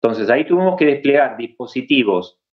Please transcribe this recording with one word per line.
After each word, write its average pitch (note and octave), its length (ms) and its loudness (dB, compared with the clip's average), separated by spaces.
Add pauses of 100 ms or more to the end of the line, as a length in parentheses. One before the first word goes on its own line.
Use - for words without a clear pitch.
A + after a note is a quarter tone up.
Entonces, A2+ 280 -2
ahí C#3+ 160 2
tuvimos F#3 320 0
que E3 80 2
desplegar C#3 520 2
dispositivos A#2 1000 -4 (160)